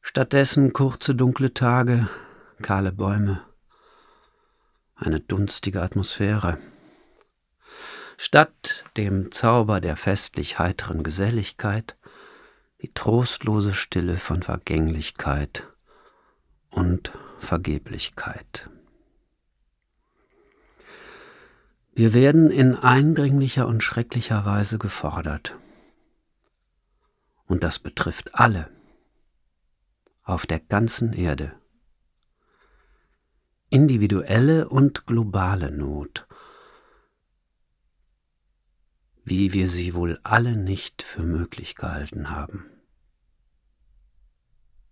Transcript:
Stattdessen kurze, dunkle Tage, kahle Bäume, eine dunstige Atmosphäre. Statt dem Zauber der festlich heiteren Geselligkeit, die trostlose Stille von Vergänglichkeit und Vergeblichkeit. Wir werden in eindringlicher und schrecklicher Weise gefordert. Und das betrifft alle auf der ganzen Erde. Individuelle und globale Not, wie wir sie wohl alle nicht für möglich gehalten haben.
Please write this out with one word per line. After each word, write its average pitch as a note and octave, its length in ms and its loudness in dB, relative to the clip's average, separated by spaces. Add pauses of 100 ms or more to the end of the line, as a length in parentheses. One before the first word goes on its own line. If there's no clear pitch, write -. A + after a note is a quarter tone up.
Stattdessen C#3 600 2
kurze, C3+ 440 0
dunkle B2+ 380 2
Tage, A#2+ 540 2 (540)
kahle G2 320 -2
Bäume, G2 480 -2 (1500)
eine D#2 240 -2
dunstige G2 640 -4
Atmosphäre. G2 760 -2 (1600)
Statt - 680 0 (100)
dem G2 380 0
Zauber A2 480 2
der D#2+ 160 -2
festlich - 600 -4
heiteren E2 440 -2
Geselligkeit, G2+ 960 -4 (840)
die - 120 -16
trostlose G#2+ 800 0
Stille F2 420 -2
von F2 280 -4
Vergänglichkeit D#2 1200 -4 (1040)
und F2+ 420 -2 (260)
Vergeblichkeit. - 1300 -8 (3250)
Wir A2+ 200 4
werden D3+ 360 8
in C3 260 6
eindringlicher C3+ 920 4
und A2+ 160 0
schrecklicher A2+ 640 -4
Weise G#2 320 0
gefordert. D#2 800 -6 (1900)
Und F2 200 0
das - 120 -2
betrifft - 560 -6
alle G2+ 360 2 (1600)
auf F2 180 -4
der E2 140 -2
ganzen A2 540 0
Erde. D2+ 400 -2 (2250)
Individuelle B2+ 1000 4
und C3+ 400 2
globale G2 640 0
Not, D2 560 -8 (3000)
wie F#2 300 0
wir F#2 160 2
sie F2 240 -6
wohl E2+ 300 -4
alle A#2 340 2
nicht F#2+ 440 -6
für - 220 -10
möglich E2+ 520 -6
gehalten D2+ 540 -10
haben. D2 360 -12 (2250)